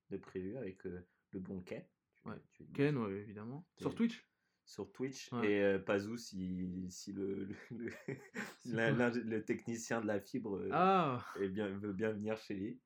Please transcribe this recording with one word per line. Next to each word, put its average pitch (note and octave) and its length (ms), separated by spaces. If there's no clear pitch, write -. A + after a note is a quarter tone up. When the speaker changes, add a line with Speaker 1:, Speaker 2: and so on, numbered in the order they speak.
Speaker 1:
de G2 80
prévu F#2+ 400
avec, G2 280
euh, F2+ 200
le F#2+ 80
bon F#2 220
Ken. A2 220
Tu, - 160
Speaker 2:
Ouais. G#2 60
Speaker 1:
tu - 220
Speaker 2:
Ken, C#3+ 220
Speaker 1:
l'imagines. G#2+ 180
Speaker 2:
ouais, G2+ 80
évidemment. A2 440
Speaker 1:
T'es - 80
Speaker 2:
Sur - 120
Twitch ? A#3 320
Speaker 1:
sur - 240
Twitch. - 400
Speaker 2:
Ouais. A2+ 200
Speaker 1:
Et, G2+ 120
euh, G2 140
Pazou, G#2 400
si, F#2 500
si G2 240
le, G2 320
le, G2 100
le, A2+ 220
<laughs> - 500
Speaker 2:
C'est B2 160
Speaker 1:
la, A2+ 160
Speaker 2:
quoi ? A#2 80
Speaker 1:
l'ingé-, A#2+ 260
le A2 220
technicien A#2 560
de G#2+ 60
la G#2 120
fibre, G#2+ 380
euh, F#2+ 140
Speaker 2:
Ah ! E3 520
Speaker 1:
est G2 100
bien, G2+ 200
veut G2+ 240
bien A2 180
venir G#2+ 260
chez - 180
lui. G2 300